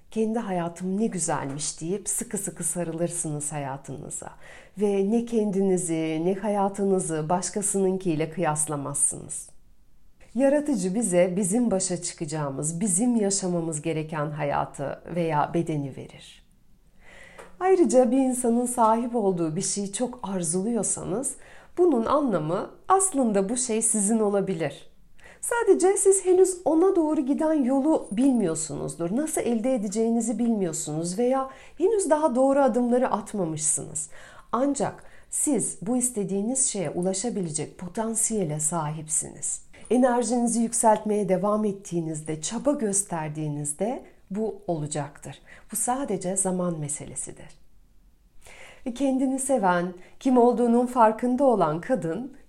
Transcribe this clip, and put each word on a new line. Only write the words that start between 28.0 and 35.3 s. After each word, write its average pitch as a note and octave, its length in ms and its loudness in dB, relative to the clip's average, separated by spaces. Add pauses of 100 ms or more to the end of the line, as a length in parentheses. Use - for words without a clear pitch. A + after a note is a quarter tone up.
bilmiyorsunuzdur. E3+ 1040 0
Nasıl D#4 240 -2
elde A#3+ 340 0
edeceğinizi A3+ 640 0
bilmiyorsunuz F3 800 -2
veya C4 320 0 (280)
henüz F#4+ 320 2
daha D4+ 240 4
doğru C4+ 280 4
adımları A#3+ 480 2
atmamışsınız. E3+ 1000 -4 (420)
Ancak A#3+ 520 -2 (260)